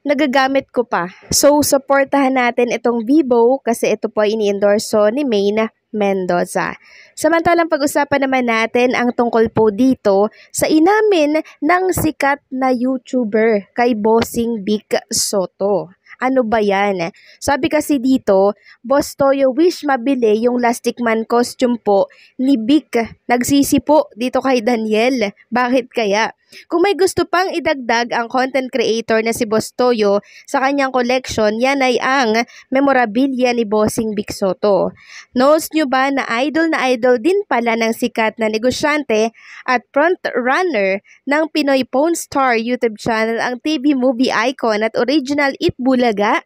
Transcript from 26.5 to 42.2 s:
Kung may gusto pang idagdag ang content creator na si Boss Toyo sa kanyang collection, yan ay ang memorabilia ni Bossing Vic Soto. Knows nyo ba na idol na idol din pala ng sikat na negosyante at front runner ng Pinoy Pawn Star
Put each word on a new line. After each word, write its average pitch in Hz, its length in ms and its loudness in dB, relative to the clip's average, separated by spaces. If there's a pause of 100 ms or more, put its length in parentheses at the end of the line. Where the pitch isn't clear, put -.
Kung 339 160 -2
may 392 160 2
gusto 359 320 -2
pang 359 240 0
idagdag 254 560 -2
ang 233 160 -4
content 262 480 -4
creator 226 480 0
na 226 80 -2
si 233 160 -2
Boss 214 240 -2
Toyo 214 480 0 (320)
sa 285 80 -2
kanyang 269 320 0
collection, 240 720 -2
yan 269 160 0
ay 254 240 0
ang 254 400 0 (320)
memorabilia 254 800 0
ni 233 160 -2
Bossing 214 480 0
Vic - 160 -8
Soto. 190 560 0 (480)
Knows 294 400 2
nyo 311 80 2
ba 262 240 0
na 269 160 -2 (160)
idol 311 320 0
na 254 160 -2
idol 247 320 2
din 370 240 0
pala 233 320 -2
ng 226 160 0
sikat 226 480 -4
na 220 80 0
negosyante 226 800 -2 (400)
at 247 240 0
front 330 240 2 (160)
runner 247 720 -2 (240)
ng 302 240 -2
Pinoy 277 320 0
Pawn 320 320 0
Star 262 400 -2